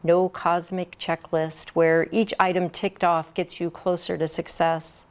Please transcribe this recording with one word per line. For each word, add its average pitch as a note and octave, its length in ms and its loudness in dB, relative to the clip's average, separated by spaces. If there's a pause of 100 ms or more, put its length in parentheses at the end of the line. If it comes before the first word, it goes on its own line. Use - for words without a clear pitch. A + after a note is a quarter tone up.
no F3+ 220 4
cosmic F3 680 -2
checklist D#3+ 720 -4
where E3 420 4
each G#3 260 0
item F3+ 300 2
ticked - 340 -4
off E3+ 300 0
gets - 260 -6
you E3+ 120 -2
closer F3 480 -4
to D#3 100 -2
success. - 840 -4